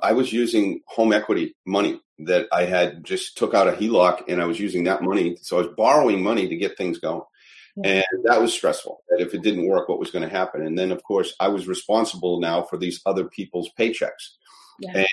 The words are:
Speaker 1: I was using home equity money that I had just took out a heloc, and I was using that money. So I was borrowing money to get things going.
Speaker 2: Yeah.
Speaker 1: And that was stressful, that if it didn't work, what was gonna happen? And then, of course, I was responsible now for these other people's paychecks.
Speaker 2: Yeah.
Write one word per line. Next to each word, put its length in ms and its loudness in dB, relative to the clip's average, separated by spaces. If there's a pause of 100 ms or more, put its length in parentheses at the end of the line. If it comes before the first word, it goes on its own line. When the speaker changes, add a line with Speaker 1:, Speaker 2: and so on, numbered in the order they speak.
Speaker 1:
I 120 2
was 200 0
using 540 0
home 260 2
equity 420 0 (100)
money 340 0 (200)
that 320 0
I 140 2
had 380 0
just 340 -6
took 160 -2
out 140 6
a 80 0
heloc, 520 2
and 140 -2
I 40 0
was 140 -2
using 260 -2
that 180 0
money. 380 0
So 160 -2
I 40 2
was 140 -2
borrowing 480 4
money 240 0
to 80 -4
get 220 -4
things 220 -4
going. 220 -4 (600)
Speaker 2:
Yeah. 280 2
Speaker 1:
And 140 -4
that 140 6
was 140 2
stressful, 560 -4
that 100 4
if 140 -4
it 80 -4
didn't 260 0
work, 220 0
what 100 -2
was 120 -8
gonna 180 -4
happen? 360 -4
And 120 -4
then, 140 0
of 120 -6
course, 360 -2
I 80 2
was 200 -2
responsible 720 0
now 240 0
for 140 -8
these 280 -6
other 200 0
people's 520 -10
paychecks. 600 -4 (420)
Speaker 2:
Yeah. 340 -2